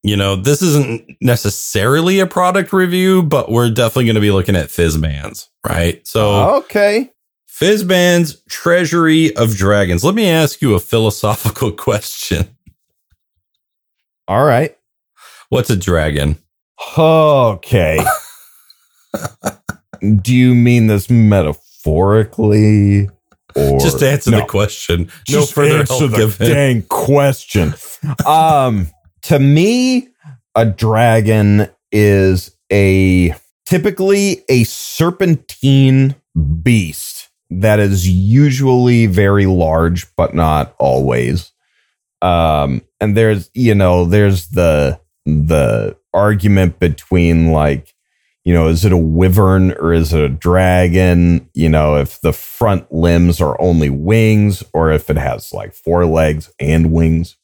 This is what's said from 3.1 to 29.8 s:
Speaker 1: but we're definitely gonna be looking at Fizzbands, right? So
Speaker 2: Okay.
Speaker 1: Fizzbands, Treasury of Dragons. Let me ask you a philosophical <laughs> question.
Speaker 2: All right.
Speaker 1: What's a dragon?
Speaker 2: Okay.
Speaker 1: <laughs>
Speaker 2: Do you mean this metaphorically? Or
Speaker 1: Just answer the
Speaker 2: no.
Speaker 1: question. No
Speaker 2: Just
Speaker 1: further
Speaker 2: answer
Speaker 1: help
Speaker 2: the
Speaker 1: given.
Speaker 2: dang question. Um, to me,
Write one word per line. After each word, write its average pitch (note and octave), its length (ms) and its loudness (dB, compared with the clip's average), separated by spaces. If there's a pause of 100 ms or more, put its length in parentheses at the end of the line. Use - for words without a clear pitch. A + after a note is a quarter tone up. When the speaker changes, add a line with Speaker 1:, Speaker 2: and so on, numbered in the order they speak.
Speaker 1:
but C#3+ 280 -2
we're A#2+ 180 0
definitely A#2 380 0
gonna A2+ 160 0
be G#2 80 2
looking F#2+ 260 0
at D#2 120 -4
Fizzbands, D#2 800 -6 (200)
right? E2+ 380 -4
So G#2+ 500 0
Speaker 2:
Okay. G#3+ 540 -2 (400)
Speaker 1:
Fizzbands, F3+ 880 0 (120)
Treasury E3 880 0
of A2+ 200 -2
Dragons. F#2+ 480 0
Let F3+ 100 0
me A3 120 -2
ask D#3+ 360 -2
you C3 120 2
a - 60 0
philosophical A2 920 -4
<laughs> - 40 -14 (100)
question. - 600 -6 (1800)
Speaker 2:
All A2+ 180 0
right. C#3+ 300 0 (760)
Speaker 1:
What's - 180 -2
a A2+ 80 0
dragon? D2+ 640 -2 (580)
Speaker 2:
Okay. B2+ 1040 2 (1120)
Speaker 1:
<laughs> - 80 -8 (1040)
Speaker 2:
Do B2 120 -2
you B2 200 4
mean A#2+ 320 2
this G#2 240 0
metaphorically? G2+ 2000 2 (460)
Or C#3 260 0
Speaker 1:
Just C#3 220 0
answer C3+ 280 0
the G#2+ 100 2
Speaker 2:
no. G#2 60 -6
Speaker 1:
question. F#2 580 -4 (260)
No D3 100 2
Speaker 2:
Just D3 140 -2
Speaker 1:
further D3 240 2
Speaker 2:
answer C3 200 -2
Speaker 1:
help C#3 120 0
Speaker 2:
the A2 80 -2
Speaker 1:
given. G#2+ 320 0
Speaker 2:
dang C#3 320 0
question. C3+ 920 -2 (520)
Um, C#3 640 0 (380)
to C#3+ 120 2
me, A#3 680 2 (460)